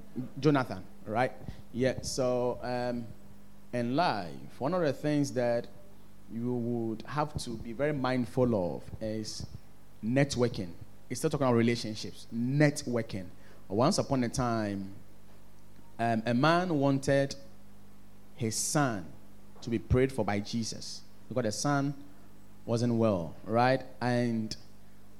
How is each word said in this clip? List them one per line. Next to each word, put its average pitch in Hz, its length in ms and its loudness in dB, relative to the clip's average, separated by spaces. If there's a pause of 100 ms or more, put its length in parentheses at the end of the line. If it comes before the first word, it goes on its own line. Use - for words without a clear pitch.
(400)
Jonathan, 123 420 4 (220)
right? 117 280 2 (400)
Yeah, 123 300 2
so, 123 600 0
um, 123 420 -2 (680)
in 120 240 2
life, 117 340 2 (280)
one 131 140 0
of 185 100 2
the 143 100 4
things 147 400 2
that 120 340 2 (680)
you 120 220 -2
would 117 520 -2
have 147 360 0
to 123 80 -6
be 117 220 -6
very 143 200 2
mindful 123 840 2
of 62 60 -6 (200)
is 110 420 -4 (600)
networking. 120 640 4 (420)
It's 120 100 -6
still 160 100 2
talking 139 160 2
about 123 100 8
relationships, 113 800 2
networking. 120 920 2 (420)
Once 127 300 4
upon 131 240 2
a 117 60 2
time, 107 640 0 (1080)
um, 117 280 2
a 117 80 4
man 160 440 6
wanted 139 560 4 (1040)
his 110 180 0
son 117 520 2 (540)
to - 100 -6
be 117 80 2
prayed 131 340 4
for 110 120 0
by 104 140 0
Jesus, 104 640 -4 (280)
because 120 160 0
the 107 80 0
son 143 420 2 (720)
wasn't 117 300 2
well, 104 400 4 (100)
right? 123 380 4 (180)
And, 117 560 2 (640)